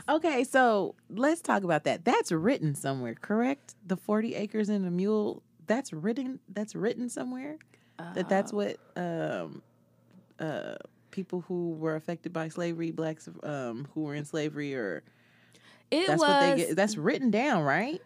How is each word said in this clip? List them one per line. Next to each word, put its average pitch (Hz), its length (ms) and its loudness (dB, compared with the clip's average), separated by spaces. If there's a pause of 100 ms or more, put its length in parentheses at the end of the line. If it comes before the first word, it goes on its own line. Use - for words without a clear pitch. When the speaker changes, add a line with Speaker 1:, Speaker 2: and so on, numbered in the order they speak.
Speaker 1:
Okay, 294 360 2
so 240 500 4 (160)
let's 285 320 2
talk 208 220 2
about 160 220 4
that. 143 200 0
That's 403 260 4
written 160 440 2
somewhere, 131 400 -4
correct? 240 580 -2 (140)
The 180 100 -2
forty 214 380 0
acres 208 340 -2
and 202 160 2
a 175 60 -2
mule, 202 500 0 (240)
that's 233 260 0
written, 233 560 -4
that's 208 280 -8
written 233 340 -2
somewhere? 262 480 -8 (560)
That 185 160 -2
that's 196 240 2
Speaker 2:
Uh, - 20 -2
Speaker 1:
what, 202 220 -2 (180)
um, 160 680 -6 (760)
uh, - 380 -6 (360)
people 180 360 -8
who 175 240 -4
were 160 240 -2
affected 170 380 -8
by 160 160 -4
slavery, 165 420 -4
Blacks, 156 380 -6 (140)
um, 127 500 -6
who 156 80 -4
were 147 140 -4
in 147 100 -6
slavery, 147 500 -4
or 98 260 -4 (880)
Speaker 2:
It 339 180 2
Speaker 1:
that's 330 120 4
what 285 220 6
they 277 140 6
Speaker 2:
was - 100 2
Speaker 1:
get, 160 100 -2
that's 208 220 2
written 233 340 2
down, 220 320 2
right? 208 420 2